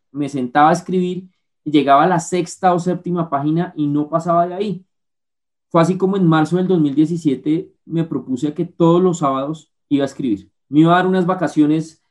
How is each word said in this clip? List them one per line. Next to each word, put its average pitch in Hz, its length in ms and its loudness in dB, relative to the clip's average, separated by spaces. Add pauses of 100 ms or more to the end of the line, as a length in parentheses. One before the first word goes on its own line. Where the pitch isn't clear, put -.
(120)
me 139 180 -6
sentaba 143 400 2
a 170 40 4
escribir 180 560 -4 (360)
y 151 60 -8
llegaba 139 340 4
a - 20 2
la 175 140 2
sexta 180 520 -2
o 180 60 0
séptima 175 500 -4
página 156 460 -2
y 151 120 -2
no 147 200 -2
pasaba 170 400 0
de 180 60 -8
ahí. 190 320 -6 (840)
Fue 170 120 2
así 180 160 2
como 190 180 0
en 190 100 0
marzo 160 300 2
del 185 120 0
dos 180 120 2
mil 143 160 0
diecisiete 156 760 -2 (120)
me 165 200 -4
propuse 131 440 -6
a 151 60 -10
que 170 100 -4
todos 170 360 2
los 180 160 2
sábados 143 560 -4 (160)
iba 139 140 0
a - 20 -2
escribir. 113 440 -6 (200)
Me 147 120 4
iba 165 120 6
a 180 40 4
dar 180 100 0
unas 185 180 0
vacaciones, 160 840 -2